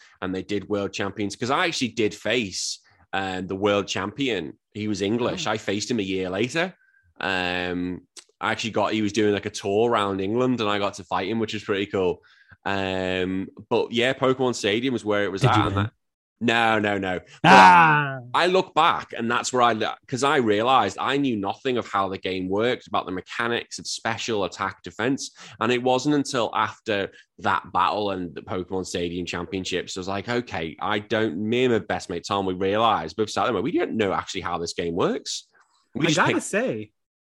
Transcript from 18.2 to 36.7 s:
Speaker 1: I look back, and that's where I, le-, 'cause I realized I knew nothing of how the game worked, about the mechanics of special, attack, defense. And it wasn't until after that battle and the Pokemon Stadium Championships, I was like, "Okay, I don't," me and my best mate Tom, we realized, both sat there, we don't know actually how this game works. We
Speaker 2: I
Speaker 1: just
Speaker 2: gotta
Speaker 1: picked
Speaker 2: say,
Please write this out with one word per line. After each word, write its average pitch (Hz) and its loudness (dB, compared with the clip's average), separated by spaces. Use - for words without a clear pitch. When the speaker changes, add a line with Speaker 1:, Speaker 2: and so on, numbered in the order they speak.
Speaker 1:
I 160 4
look 185 2
back, 151 2
and 117 -2
that's 117 -2
where 123 4
I, 120 6
le-, 107 -2
'cause 127 -2
I 151 4
realized 113 4
I 120 0
knew 135 0
nothing 107 -4
of 104 -4
how 98 0
the 95 -6
game 92 -4
worked, 110 0
about 101 -4
the 90 -6
mechanics 117 -6
of 85 -14
special, 113 -4
attack, 95 -6
defense. 123 -4
And 113 2
it 123 2
wasn't 127 2
until 127 0
after 104 -2
that 92 -2
battle 92 0
and 90 -6
the - -10
Pokemon 92 -6
Stadium 87 -4
Championships, 90 -6
I 95 -6
was 90 -8
like, 98 -6
"Okay, 98 -4
I 107 0
don't," 107 -2
me 113 0
and 123 4
my 107 2
best 90 -6
mate 87 -6
Tom, 98 -2
we 92 -2
realized, 95 0
both 107 -2
sat 101 0
there, 110 0
we 135 -2
don't 330 -2
know 101 2
actually 85 -4
how 85 -4
this 85 -6
game 85 -4
works. 151 -4
We 147 0
Speaker 2:
I - 2
Speaker 1:
just 151 2
Speaker 2:
gotta - 2
Speaker 1:
picked 311 -2
Speaker 2:
say, 185 -4